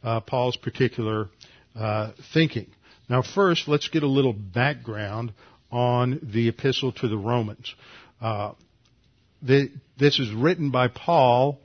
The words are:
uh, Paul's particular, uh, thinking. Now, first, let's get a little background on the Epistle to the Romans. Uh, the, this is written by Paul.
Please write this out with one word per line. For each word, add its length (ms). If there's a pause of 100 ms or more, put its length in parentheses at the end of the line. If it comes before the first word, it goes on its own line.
uh, 180
Paul's 360
particular, 720 (460)
uh, 360 (240)
thinking. 320 (420)
Now, 140
first, 460
let's 200
get 140
a 60
little 240
background 1000 (360)
on 500
the 280
Epistle 440
to 140
the 120
Romans. 540 (480)
Uh, 340 (880)
the, 280 (280)
this 200
is 140
written 380
by 180
Paul. 760